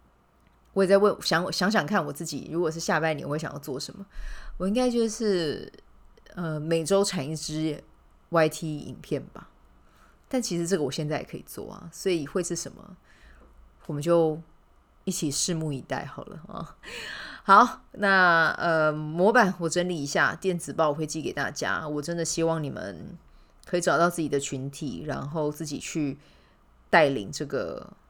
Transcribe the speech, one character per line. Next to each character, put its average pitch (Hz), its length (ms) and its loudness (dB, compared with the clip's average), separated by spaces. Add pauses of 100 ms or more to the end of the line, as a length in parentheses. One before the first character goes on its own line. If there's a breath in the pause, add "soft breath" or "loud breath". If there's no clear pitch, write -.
(720)
我 190 100 4
也 185 40 2
在 196 120 8
问， 196 220 6
想， 170 300 0
想 185 200 0
想 202 140 2
看 180 200 0
我 143 80 -6
自 143 100 -10
己， 151 280 -8
如 165 100 -2
果 165 80 2
是 160 100 -6
下 165 200 0
半 160 160 0
年， 139 120 -8
我 143 40 -4
会 151 80 -2
想 160 120 -6
要 143 60 -10
做 143 220 -8
什 - 160 -10
么？ 196 100 -12 (520 loud breath)
我 185 100 -2
应 202 60 0
该 254 140 4
就 233 220 2
是， 185 600 -2 (640)
呃， 160 240 -4
每 165 240 0
周 196 200 4
产 185 240 -2
一 160 80 -4
支 156 480 -4 (460)
Y 160 200 4
T 156 280 -6
影 - 240 -12
片 - 220 -4 (100)
吧。 - 160 -16 (800 soft breath)
但 254 120 0
其 180 160 -2
实 170 100 -2
这 185 100 2
个 151 60 0
我 135 80 0
现 151 160 -4
在 147 120 -2
也 - 60 -10
可 - 120 -14
以 - 100 -12
做 - 240 -12
啊， - 180 -14
所 - 220 -2
以 156 160 0
会 180 160 -2
是 170 100 -4
什 - 160 -6
么， - 280 -20 (880 soft breath)
我 160 80 -6
们 147 80 -4
就 165 360 4 (680)
一 190 60 -2
起 156 200 -2
拭 170 240 -2
目 160 160 -2
以 135 80 -4
待 - 240 -6
好 - 220 -12
了 - 240 -16
啊。 - 260 -12 (680 loud breath)
好， 214 400 8 (100)
那， 180 640 6
呃， 160 340 2
模 156 400 2
板 208 280 6
我 165 100 -2
整 175 180 0
理 170 160 -2
一 - 20 -4
下， 147 300 2
电 175 240 -2
子 143 140 -10
报 156 160 2
我 147 40 0
会 156 140 -4
寄 160 140 -6
给 127 100 -4
大 135 180 -4
家。 110 380 -4
我 147 140 -4
真 170 160 -6
的 165 80 -2
希 165 180 -2
望 165 180 0
你 147 80 -4
们 101 480 -10 (480 soft breath)
可 - 120 -2
以 180 40 2
找 170 160 2
到 170 120 6
自 170 120 -4
己 151 60 0
的 143 100 0
群 135 320 -4
体， 135 380 -8
然 139 220 -6
后 151 200 -2
自 151 160 -8
己 147 140 -8
去 147 380 -4 (720 soft breath)
带 165 180 8
领 123 240 -2
这 151 140 -6
个 127 480 -6 (160)